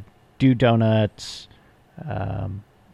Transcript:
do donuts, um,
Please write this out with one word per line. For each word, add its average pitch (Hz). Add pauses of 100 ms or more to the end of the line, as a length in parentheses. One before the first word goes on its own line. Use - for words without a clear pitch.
(400)
do 131
donuts, 113 (600)
um, 101 (300)